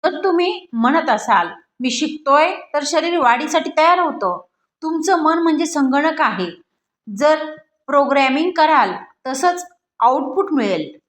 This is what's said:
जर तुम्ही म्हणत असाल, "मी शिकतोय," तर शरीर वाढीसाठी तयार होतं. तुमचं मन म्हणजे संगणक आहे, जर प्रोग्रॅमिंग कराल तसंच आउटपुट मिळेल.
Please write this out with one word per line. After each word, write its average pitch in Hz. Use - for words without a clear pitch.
जर 311
तुम्ही 349
म्हणत 247
असाल, 208
"मी 254
शिकतोय," 302
तर 294
शरीर 330
वाढीसाठी 277
तयार 339
होतं. 208
तुमचं 330
मन 320
म्हणजे 330
संगणक 294
आहे, 190
जर 302
प्रोग्रॅमिंग 277
कराल 302
तसंच 349
आउटपुट 269
मिळेल. 196